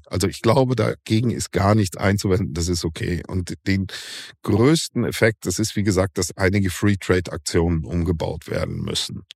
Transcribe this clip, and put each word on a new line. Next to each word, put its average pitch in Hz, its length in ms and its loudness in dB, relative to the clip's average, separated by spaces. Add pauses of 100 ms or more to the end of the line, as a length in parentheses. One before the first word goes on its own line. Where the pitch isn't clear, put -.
Also 95 220 -2
ich - 140 -8
glaube, 127 340 4
dagegen 113 560 0
ist - 200 -6
gar 98 240 4
nichts 104 220 2
einzuwenden, 95 560 0
das 85 140 -2
ist 87 180 0
okay. 85 420 -4
Und 90 260 -6 (120)
den 95 220 0 (560)
größten 120 640 2
Effekt, 110 400 0
das 90 140 0
ist 110 160 -2
wie 104 80 0
gesagt, 95 340 2
dass 90 200 -2
einige 95 320 2
Free-Trade-Aktionen 87 1120 0
umgebaut 85 640 -2
werden 85 320 -4
müssen. - 420 -6 (120)